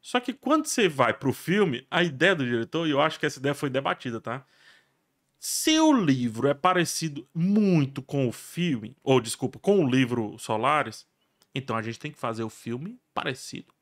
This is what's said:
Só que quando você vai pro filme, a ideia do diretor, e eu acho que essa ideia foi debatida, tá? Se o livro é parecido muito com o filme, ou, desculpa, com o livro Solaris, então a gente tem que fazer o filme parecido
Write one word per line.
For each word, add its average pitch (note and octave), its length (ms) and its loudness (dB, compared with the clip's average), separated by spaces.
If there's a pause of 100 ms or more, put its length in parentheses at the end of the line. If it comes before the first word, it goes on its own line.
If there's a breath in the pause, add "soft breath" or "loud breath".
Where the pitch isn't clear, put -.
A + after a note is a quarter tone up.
Só - 200 -4
que B3 140 -8
quando D4+ 320 0
você G#3+ 220 2
vai C3 260 2
pro - 180 -2
filme, E3+ 580 0
a D#3+ 120 2
ideia E3+ 320 2
do C#3+ 100 -2
diretor, A#2+ 420 -2
e D3+ 40 0
eu C#3 100 2
acho D#3 180 0
que - 60 -4
essa D3 140 -4
ideia C#3 160 -2
foi C#3+ 160 -4
debatida, C3+ 500 -4
tá? B2+ 240 -10 (960 soft breath)
Se - 420 0
o D#4 120 6
livro C3 560 2
é C#3+ 60 2
parecido D#3+ 800 0
muito E3+ 680 2
com C3+ 260 -2
o A2 40 -4
filme, C#3 680 -6
ou, C3 180 6
desculpa, A2 380 -8
com G3 260 4
o C3 40 2
livro A#2+ 500 0
Solaris, B2 680 -2 (480)
então C3+ 220 -4
a A2+ 60 -2
gente A2+ 160 -8
tem D3+ 140 -12
que - 60 -20
fazer A2+ 240 -6
o A2 80 -6
filme D3 480 -10 (160)
parecido - 680 -8